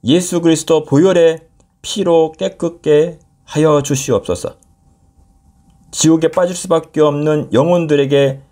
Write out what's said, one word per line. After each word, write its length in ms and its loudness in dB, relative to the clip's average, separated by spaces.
예수 380 0
그리스도 420 0
보혈의 560 2
피로 580 0
깨끗게 800 -2
하여 320 0
주시옵소서. 720 -4
지옥에 380 0
빠질 260 -2
수밖에 460 -4
없는 520 0
영혼들에게 1000 0